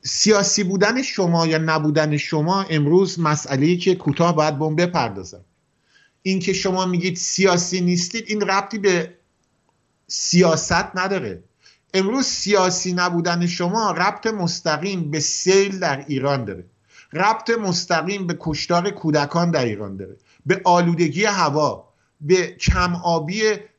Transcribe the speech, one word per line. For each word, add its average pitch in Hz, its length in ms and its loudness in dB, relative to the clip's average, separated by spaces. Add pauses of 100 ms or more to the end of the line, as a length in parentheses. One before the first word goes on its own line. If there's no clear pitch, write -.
سیاسی 208 600 2
بودن 202 380 0
شما 170 440 0
یا 160 120 2
نبودن 151 580 2
شما 165 460 0
امروز 170 580 2
مسئله‌ای 151 560 2
که 180 180 2
کوتاه 170 420 0
باید 151 220 2
به 151 60 -2
اون 156 120 -2
بپردازم. 117 680 -2 (760)
این 190 180 -2
که 185 120 -2
شما 185 340 0
میگید 180 300 -2
سیاسی 185 640 0
نیستید، 175 460 0
این 214 140 -4
ربطی 202 380 -2
به 180 360 0 (920)
سیاست 170 680 2 (220)
نداره. 180 500 -6 (500)
امروز 220 320 0
سیاسی 185 680 0
نبودن 175 540 0
شما 185 440 0
ربط 190 360 -2
مستقیم 170 840 -2
به 151 100 -4
سیل 190 580 0
در 143 300 -2
ایران 135 360 -2
داره، 95 200 -10 (480)
ربط 208 380 0
مستقیم 190 760 -2
به 170 140 -4
کشتار 175 500 -2
کودکان 170 600 0
در 147 140 2
ایران 101 320 -6
داره، 95 200 -14 (300)
به 180 180 0
آلودگی 175 600 2
هوا، 151 640 0 (320)
به 170 260 2
کم 180 480 0
آبی 170 480 -2 (360)